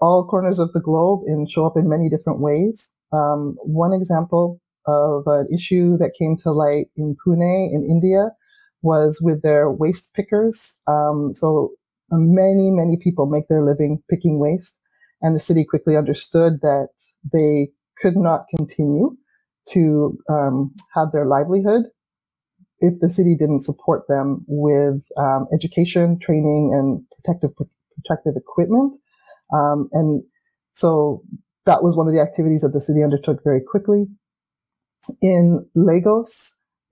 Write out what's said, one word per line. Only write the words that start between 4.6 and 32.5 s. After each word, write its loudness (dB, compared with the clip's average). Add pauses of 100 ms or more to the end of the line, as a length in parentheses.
of 0
an 0
issue 0
that -2
came 0
to -2
light 0 (100)
in -4
Pune 0
in -2
India 2 (520)
was 2
with 0
their 2
waste -4
pickers. -2
Um, 0
so, 0 (400)
uh, 2
many, 4
many 0
people 0
make -2
their 2
living 0
picking 0
waste. -4 (420)
And 0
the -2
city 0
quickly -2
understood 0
that 0 (440)
they 2 (260)
could 0
not 0 (100)
continue -2 (540)
to, 2 (140)
um, -2 (200)
have -2
their 0
livelihood 0 (920)
if 0
the 2
city 2
didn't 0
support -4
them -2
with, 0
um, -2
education, 0
training, 0
and -2 (140)
protective, -4
protective -8
equipment. -2 (560)
Um, 0
and 0 (520)
so 0 (440)
that 4
was 2
one 0
of 2
the 4
activities 0